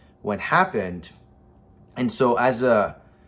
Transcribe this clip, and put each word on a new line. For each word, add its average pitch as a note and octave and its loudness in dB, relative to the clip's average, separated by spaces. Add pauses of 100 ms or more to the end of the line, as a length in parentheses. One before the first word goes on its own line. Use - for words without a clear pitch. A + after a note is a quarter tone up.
(220)
what G#2 -6
happened. G2+ -2 (840)
And B2 -2
so B2 2
as A#2+ 2
a A2 2 (300)